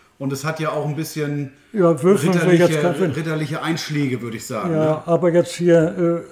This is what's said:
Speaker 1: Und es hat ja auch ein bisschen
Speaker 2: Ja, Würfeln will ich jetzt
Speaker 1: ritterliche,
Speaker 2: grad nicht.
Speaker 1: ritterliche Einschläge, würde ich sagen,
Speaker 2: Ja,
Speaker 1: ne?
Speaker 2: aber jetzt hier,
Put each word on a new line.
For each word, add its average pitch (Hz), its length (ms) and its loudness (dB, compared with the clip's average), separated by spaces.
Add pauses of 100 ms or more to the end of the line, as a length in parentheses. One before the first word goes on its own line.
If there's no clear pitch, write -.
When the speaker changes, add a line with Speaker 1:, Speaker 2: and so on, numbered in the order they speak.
(180)
Speaker 1:
Und 135 140 -6
es 135 140 -6
hat 156 160 -6
ja 156 80 -4
auch 147 180 -4
ein 147 80 -4
bisschen 147 560 -6 (220)
Speaker 2:
Ja, 170 280 2
Würfeln 185 320 4
will 175 200 4
ich 165 80 8
jetzt 175 80 6
Speaker 1:
ritterliche, 156 120 0
Speaker 2:
grad 170 200 0
nicht. 156 160 -2
Speaker 1:
ritterliche 156 440 -4
Einschläge, 147 600 -2
würde 113 160 -8
ich - 100 -14
sagen, 123 240 -4
Speaker 2:
Ja, 156 140 0
Speaker 1:
ne? 156 220 0
Speaker 2:
aber 170 260 2
jetzt 170 220 2
hier, 170 760 2